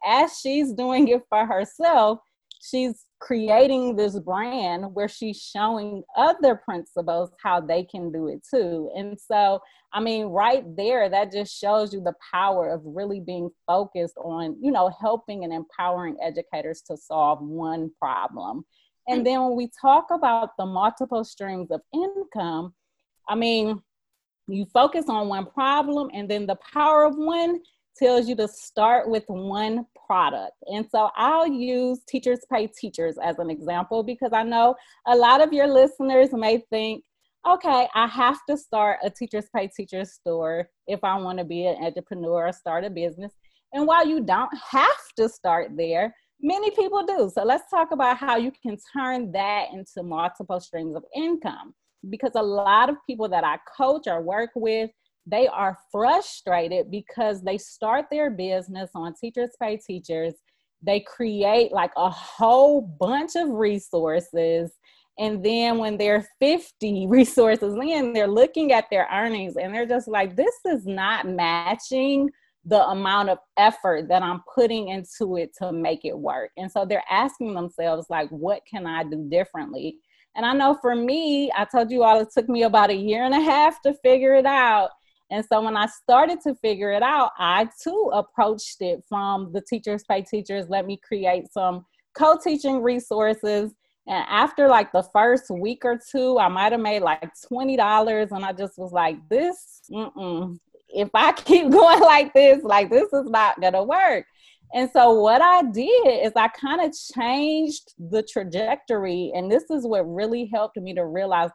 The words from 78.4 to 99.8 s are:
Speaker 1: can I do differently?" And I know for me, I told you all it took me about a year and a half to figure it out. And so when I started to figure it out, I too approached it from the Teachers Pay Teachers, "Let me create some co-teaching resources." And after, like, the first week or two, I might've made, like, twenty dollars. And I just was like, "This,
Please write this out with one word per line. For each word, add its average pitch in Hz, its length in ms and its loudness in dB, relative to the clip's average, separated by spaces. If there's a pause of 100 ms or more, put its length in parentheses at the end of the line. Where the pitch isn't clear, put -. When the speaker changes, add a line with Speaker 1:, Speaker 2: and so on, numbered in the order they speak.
Speaker 1:
can 185 200 -10
I 165 160 -4
do 156 240 -8
differently?" 156 720 -4 (360)
And 220 100 -4
I 240 80 0
know 277 280 2
for 240 160 0
me, 285 580 -2
I 202 120 -2
told 233 260 0
you 247 100 2
all 220 160 6
it 220 140 -4
took 233 160 0
me 233 160 2
about 208 260 4
a 196 60 -2
year 208 260 -2
and 262 120 0
a 294 60 4
half 302 420 4
to 285 200 0
figure 262 320 6
it 269 120 6
out. 240 440 4 (400)
And 214 140 -4
so 220 180 2
when 220 160 -2
I 208 80 0
started 285 560 2
to 285 140 -2
figure 208 340 -2
it 208 120 0
out, 269 360 2
I 185 300 2 (140)
too 359 300 -2
approached 208 680 -2
it 175 260 -4
from 196 440 -4
the 190 100 -6
Teachers 208 460 -6
Pay 196 140 0
Teachers, 196 460 -8
"Let 190 180 -2
me 196 120 -10
create 185 520 -4
some 180 360 -4 (280)
co-teaching 285 680 2
resources." 214 920 -2 (340)
And 185 220 -6
after, 220 400 2
like, 220 240 4
the 185 120 0
first 240 460 2
week 208 340 -6
or 240 140 -2 (120)
two, 254 280 0
I 190 100 4
might've 208 320 0
made, 208 220 -2
like, 160 300 -2 (160)
twenty 269 280 -4
dollars. 214 560 2
And 196 120 -8
I 190 80 -4
just 190 240 -10
was 180 160 -12
like, 165 240 0 (140)
"This, 339 600 -4